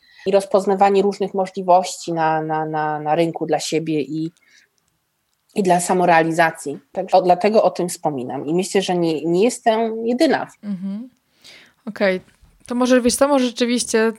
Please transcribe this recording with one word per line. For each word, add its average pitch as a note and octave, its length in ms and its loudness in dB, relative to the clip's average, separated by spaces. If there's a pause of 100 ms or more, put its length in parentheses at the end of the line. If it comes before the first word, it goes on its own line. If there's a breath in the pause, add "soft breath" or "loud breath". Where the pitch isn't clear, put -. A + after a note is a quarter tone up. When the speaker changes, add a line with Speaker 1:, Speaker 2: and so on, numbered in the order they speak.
(260 soft breath)
Speaker 1:
I F#3+ 40 -2
rozpoznawanie G3 720 2
różnych G3 320 -2
możliwości F#3 800 0
na, D#3+ 300 0
na, D#3 240 -4
na, D3+ 340 -4
na D3+ 140 0
rynku E3 320 -2
dla D3+ 140 0
siebie D#3 420 -2
i, D#3 280 -6 (1200 soft breath)
i G#3 80 -2
dla F3+ 180 2
samorealizacji. E3 960 2 (140)
Także F#3 240 -2
o-, F#3 60 6
dlatego F3+ 400 2
o F3+ 80 4
tym F3+ 180 -4
wspominam. C3 580 -6
I D3+ 80 -2
myślę, F#3+ 280 0
że F#3+ 140 -2
nie, E3 280 -2
nie F3 200 2
jestem A3+ 600 0
jedyna. B3 400 0 (160)
Speaker 2:
Mhm. G3+ 460 -8 (760 loud breath)
Okej. G3 340 -2 (480)
To B3 60 -6
może, B3 260 4
wiesz A#3+ 140 0
co, C#4 140 2
może C4+ 180 2
rzeczywiście A#3 720 0